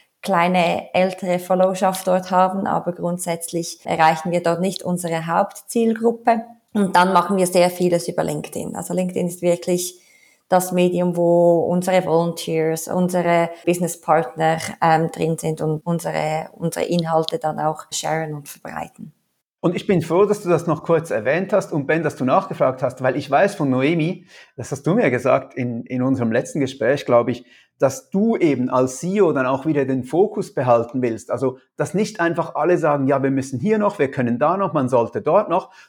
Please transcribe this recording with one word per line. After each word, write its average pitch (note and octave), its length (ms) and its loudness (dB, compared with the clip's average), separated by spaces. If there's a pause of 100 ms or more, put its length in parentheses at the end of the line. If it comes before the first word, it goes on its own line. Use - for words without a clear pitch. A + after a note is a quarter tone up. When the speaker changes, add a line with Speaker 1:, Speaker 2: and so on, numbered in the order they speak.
(220)
Speaker 1:
kleine F3 720 2
ältere F#3 440 0
Followerschaft F#3 680 0
dort F#3 240 0
haben, F#3 360 2
aber E3 260 -2
grundsätzlich F3 920 -6
erreichen E3 460 0
wir F3 120 0
dort E3+ 180 0
nicht F#3 220 -4
unsere E3+ 440 -4
Hauptzielgruppe. A3+ 1160 0 (300)
Und G3+ 220 0
dann F#3 160 4
machen F#3 240 2
wir F#3 100 4
sehr F3+ 240 4
vieles F3 380 0
über - 140 -2
LinkedIn. - 540 -6
Also F3 180 -8
LinkedIn F3+ 320 -2
ist E3+ 160 -8
wirklich F3+ 580 -2 (480)
das F#3 240 2
Medium, F3+ 440 2
wo E3+ 440 4 (100)
unsere F3+ 340 2
Volunteers, D#3+ 840 -2
unsere E3+ 600 0 (160)
Businesspartner, E3 920 0 (240)
ähm, D#3+ 300 4
drin D#3+ 260 -2
sind D#3+ 220 -4
und D#3 240 -2
unsere, D#3+ 680 -2
unsere E3+ 340 -4
Inhalte E3 520 0
dann D#3 220 -4
auch D#3 300 -2
sharen D#3 440 -4
und D3 140 -12
verbreiten. - 640 -14 (480)
Speaker 2:
Und D#3+ 140 0
ich - 140 -10
bin F3+ 140 2
froh, E3+ 220 4
dass G3+ 180 0
du F3 60 -8
das E3+ 200 0
noch D#3 160 -2
kurz E3 260 0
erwähnt D3+ 420 -2
hast F#3+ 200 0
und C#3+ 140 -2
Ben, D#3 180 0
dass D3 100 -4
du C#3 100 -6
nachgefragt C#3+ 560 0
hast, B2+ 220 -4
weil B2+ 140 0
ich C#3+ 120 -6
weiß D3 280 2
von D3 120 0
Noemi, D3+ 580 0 (300)
das - 140 -10
hast - 160 -6
du D#3+ 80 2
mir G#3+ 160 2
gesagt B2+ 440 0
in, A#2+ 300 -6
in B2+ 160 -6
unserem B2+ 300 0
letzten C3+ 300 -2
Gespräch, C3 440 0
glaub A#2+ 240 4
ich, A#2+ 160 -4 (340)
dass - 320 -2
du A3 260 2
eben B2+ 340 2
als C3 280 0
C F#3 180 -4
E G#3+ 40 4
O E3+ 120 4
dann C3 140 0
auch C3+ 200 -2
wieder D3 180 2
den C3 200 -2
Fokus G3+ 480 -2
behalten B2 500 2
willst. A2+ 280 -4
Also, B2+ 280 -2 (180)
dass - 180 -4
nicht - 260 -2
einfach E3+ 340 -2
alle E3 240 2
sagen, D3 280 2
„Ja, C3+ 160 2
wir C3+ 80 2
müssen C3 300 -4
hier G#3+ 180 0
noch, G#3 200 0
wir C3+ 120 2
können A#2+ 280 -2
da D#3 180 2
noch, G3 160 -2
man C3+ 160 0
sollte A#2 340 0
dort F3+ 260 2
noch“, F3 220 -2 (180)